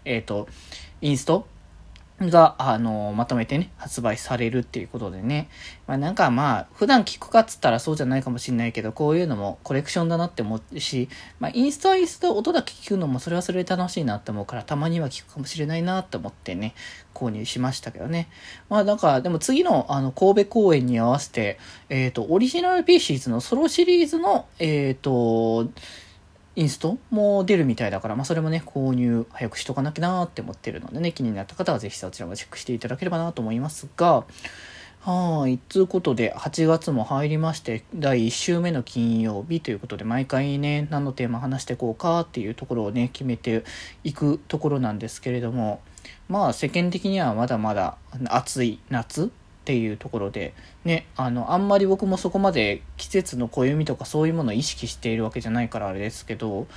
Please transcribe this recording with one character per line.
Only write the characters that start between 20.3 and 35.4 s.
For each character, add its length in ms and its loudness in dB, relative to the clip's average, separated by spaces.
戸 40 -18
公 240 6
演 120 4
に 140 2
合 80 4
わ 120 4
せ 140 -10
て、 260 -2
え 180 0
ー 40 -2
と、 180 -4
オ 100 6
リ 80 4
ジ 140 0
ナ 160 2
ル 80 0
ピ 100 8
ー 40 8
シ 160 0
ー 40 -4
ズ 100 -6
の 120 0
ソ 160 0
ロ 100 4
シ 160 2
リ 220 6
ー 20 -6
ズ 120 -2
の、 260 2
え 320 2
ー 20 0
と、 760 2
イ 60 2
ン 60 4
ス 80 -4
ト 200 -2
も 340 4
出 140 4
る 80 4
み 100 2
た 100 -2
い 60 0
だ 80 -4
か 80 -8
ら、 80 -4
ま 60 -4
あ、 40 -4
そ 80 -2
れ 60 0
も 100 -2
ね、 160 -2
購 280 -2
入 360 2
早 200 -8
く 80 -12
し 80 -8
と 80 -6
か 80 -2
な 100 -2
き 80 -8
ゃ 40 -2
な 200 0
ー 40 0
っ 20 -12
て 120 -12
思 120 -10
っ 20 -12
て 160 -8
る 80 -10
の 100 -14
で 120 -6
ね、 100 0
気 100 -8
に 140 0
な 80 -6
っ 20 -8
た 80 -20
方 200 -2
は 60 -2
ぜ 100 -8
ひ 80 -12
そ 140 -10
ち 100 -14
ら 60 -8
も 100 -10
チ 80 -12
ェ 20 -20
ッ 20 -20
ク 80 -16
し 60 -14
て 100 -4
い 60 -4
た 80 -8
だ 80 -6
け 80 -8
れ 80 -4
ば 60 -2
な 160 -4
と 80 -8
思 100 -4
い 80 -2
ま 100 -4
す 280 -14
が、 260 6
は 460 0